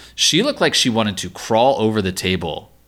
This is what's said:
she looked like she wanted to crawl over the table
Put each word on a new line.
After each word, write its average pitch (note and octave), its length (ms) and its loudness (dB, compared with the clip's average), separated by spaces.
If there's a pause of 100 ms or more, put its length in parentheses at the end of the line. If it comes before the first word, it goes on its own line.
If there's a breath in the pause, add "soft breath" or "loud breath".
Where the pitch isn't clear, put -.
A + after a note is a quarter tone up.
(140 loud breath)
she - 280 2
looked C#4 200 -2
like D#3+ 120 2
she - 160 0
wanted G#2+ 280 0
to F2+ 120 -8
crawl A2+ 520 2
over A2 200 2
the F#2 120 -2
table F2 580 -4 (160)